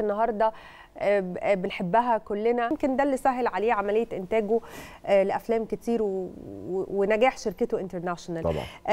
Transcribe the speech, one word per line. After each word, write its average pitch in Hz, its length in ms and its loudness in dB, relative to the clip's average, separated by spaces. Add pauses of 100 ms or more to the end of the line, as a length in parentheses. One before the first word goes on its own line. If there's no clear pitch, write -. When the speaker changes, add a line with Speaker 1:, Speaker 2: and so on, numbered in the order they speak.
Speaker 1:
النهاردة، 220 520 0 (460)
آه، 202 220 2
ب-، 180 180 -4
آه، 196 160 2
بنحبها 202 640 0
كلنا. 233 520 0
يمكن 277 260 0
ده 277 80 4
اللي 277 120 2
سهل 247 300 0
عليه 208 260 0
عملية 208 400 2
إنتاجه، 214 480 0 (460)
آه، 196 160 6
لأفلام 226 420 0
كتير 233 380 -2
و-، 208 40 2
و-، 190 840 -6
ونجاح 214 500 2
شركته 220 420 -2
انترناشونال. 175 600 -6
Speaker 2:
طبعًا. 160 200 -2 (300)